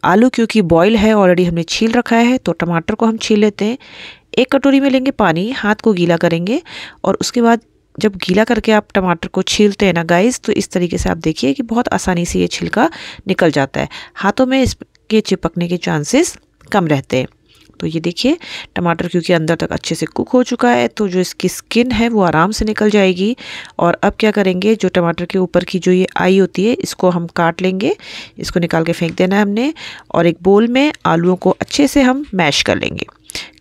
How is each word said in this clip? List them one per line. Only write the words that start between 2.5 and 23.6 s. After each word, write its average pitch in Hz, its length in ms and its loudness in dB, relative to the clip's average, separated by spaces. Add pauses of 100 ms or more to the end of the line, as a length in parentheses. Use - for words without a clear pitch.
टमाटर 170 420 -2
को 226 120 0
हम 226 100 0
छील 220 220 0
लेते 208 260 0
हैं। 233 140 -4 (600)
एक 254 140 2
कटोरी 277 280 4
में 277 100 2
लेंगे 262 200 0
पानी, 185 400 0
हाथ 214 240 -2
को 220 180 0
गीला 170 240 2
करेंगे 175 460 0 (420)
और 190 160 0
उसके - 220 -2
बाद 233 180 4 (380)
जब 202 180 -2
गीला 180 280 0
करके 220 280 0
आप 214 220 2
टमाटर 185 340 -2
को 185 140 -4
छीलते 202 440 2
हैं 180 60 2
ना 165 100 0
गाइस, 175 380 2
तो - 120 -4
इस - 180 -4
तरीके 175 280 -2
से - 100 -2
आप 175 80 -2
देखिए 165 360 -2
कि 269 100 -4
बहुत 226 260 -2
आसानी 175 380 -2
से - 120 -4
ये 175 80 0
छिलका 202 440 -2 (380)
निकल 180 220 2
जाता 139 300 -2
है। 143 80 -4 (260)
हाथों 208 320 0
में 262 160 0
इसके - 580 -2
चिपकने - 480 -4
के 175 80 -4
चांसेस 175 600 -2 (360)
कम 190 140 0
रहते 139 300 -2
हैं। 127 100 -2 (540)
तो 170 60 -6
ये 160 140 -4
देखिए, 175 380 -2 (360)
टमाटर 175 340 -2
क्योंकि 175 240 -2
अंदर 165 220 0
तक - 180 -6
अच्छे 165 220 -6
से 160 120 -6
कुक - 220 -6
हो 254 140 2
चुका 247 280 0
है, 240 180 2
तो 214 200 -4
जो 180 120 -2
इसकी - 280 -4
स्किन 247 440 -2
है 226 160 0
वो 220 140 2
आराम 165 280 2
से 214 140 -4
निकल 214 260 0
जाएगी। 196 460 2 (420)